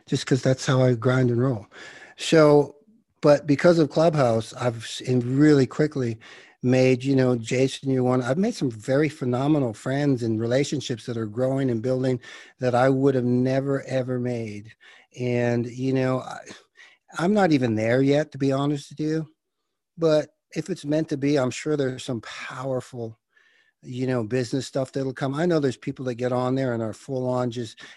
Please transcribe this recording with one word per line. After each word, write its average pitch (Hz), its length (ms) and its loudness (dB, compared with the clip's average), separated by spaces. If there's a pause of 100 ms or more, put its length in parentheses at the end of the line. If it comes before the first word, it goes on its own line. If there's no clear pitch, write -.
just - 200 -4
'cause 131 160 2
that's 131 240 0
how 131 160 2
I 127 120 4
grind 127 360 0
and 117 100 0
roll. 123 260 -2 (500)
So, 147 600 4 (440)
but 147 260 4
because 165 320 4
of 151 120 2
Clubhouse, 151 640 2
I've 117 300 -4
s-, - 220 -10
and 127 180 2
really 139 420 4
quickly 131 520 -4 (440)
made, 127 420 4
you 139 100 0
know, 127 220 4
Jason, 131 540 -2
you're 127 120 0
one, 127 200 2
I've 131 160 -2
made 220 160 0
some 135 160 -4
very 131 380 -2
phenomenal 135 640 -2
friends 135 520 -2
and 113 160 -2
relationships 127 640 -2
that 120 100 -6
are 113 100 -4
growing 131 440 -2
and 113 100 -2
building 127 400 -2 (380)
that 123 160 0
I 127 140 4
would 135 260 2
have 123 100 0
never, 131 600 0
ever 127 340 -4
made. 113 540 -6 (460)
And, 120 480 0
you 127 260 -4
know, 131 280 0
I, - 180 -12 (800)
I'm 175 140 2
not 190 200 4
even 127 240 2
there 117 260 2
yet, 143 300 2
to 143 60 -12
be 139 140 0
honest 143 380 -2
with 147 100 -10
you, 156 280 -4 (680)
but 151 340 2 (260)
if - 120 -6
it's 180 160 -8
meant 156 260 0
to 151 60 -2
be, 143 220 2
I'm 127 140 0
sure 151 240 -4
there's 131 280 -4
some 120 180 -4
powerful, 123 960 -8 (640)
you 127 280 -6
know, 123 160 0
business 123 420 -2
stuff 135 240 -4
that'll 135 240 -6
come. 135 200 -4
I 160 120 0
know 165 140 2
there's 131 160 0
people 135 300 -8
that 123 100 -4
get 123 160 -2
on 127 240 0
there 131 180 0
and 113 80 -4
are 110 100 -6
full 127 360 -6
on 123 220 -2
just, 117 300 -10 (160)